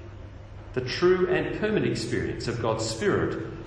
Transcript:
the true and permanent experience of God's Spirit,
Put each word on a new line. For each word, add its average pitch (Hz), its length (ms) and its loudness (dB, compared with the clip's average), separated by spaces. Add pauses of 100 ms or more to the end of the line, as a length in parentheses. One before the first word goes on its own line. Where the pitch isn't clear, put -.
(760)
the 127 80 0
true 180 460 4
and 151 300 0
permanent 196 320 2
experience - 580 -2
of 107 120 -2
God's 110 240 0
Spirit, 180 640 0 (200)